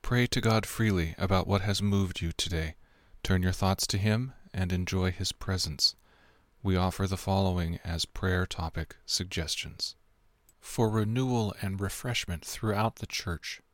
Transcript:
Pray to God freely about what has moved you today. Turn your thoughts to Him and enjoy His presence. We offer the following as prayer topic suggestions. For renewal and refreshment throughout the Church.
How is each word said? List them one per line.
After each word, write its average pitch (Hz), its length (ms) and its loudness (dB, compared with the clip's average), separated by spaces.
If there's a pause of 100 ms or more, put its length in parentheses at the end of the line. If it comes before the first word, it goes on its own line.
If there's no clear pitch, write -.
Pray 123 220 4
to - 120 0
God 110 280 4
freely 92 500 2
about 92 300 2
what 98 140 4
has 101 200 0
moved 98 400 2
you 82 100 -2
today. 80 440 -4 (480)
Turn 92 180 2
your 92 100 2
thoughts 95 360 0
to 101 100 0
Him 107 360 2 (200)
and 92 180 -2
enjoy 92 380 2
His 90 220 -2
presence. - 640 -2 (680)
We 95 160 4
offer 92 300 2
the 95 100 0
following 90 640 2
as 85 220 -2
prayer 92 400 0
topic - 520 -8 (100)
suggestions. - 880 -4 (640)
For 110 320 0
renewal 113 680 2
and 98 220 -4
refreshment 98 640 -4
throughout 107 520 -2
the - 100 -10
Church. - 560 -8 (100)